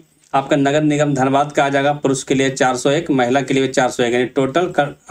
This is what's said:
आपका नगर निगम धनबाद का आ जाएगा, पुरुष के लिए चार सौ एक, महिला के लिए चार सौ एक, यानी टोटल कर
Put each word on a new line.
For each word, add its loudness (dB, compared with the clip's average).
आपका 0
नगर 2
निगम 2
धनबाद 0
का 2
आ 0
जाएगा, 0
पुरुष -2
के -2
लिए 0
चार -2
सौ 0
एक, -2
महिला 2
के -2
लिए 2
चार 0
सौ -4
एक, 0
यानी 0
टोटल -2
कर -2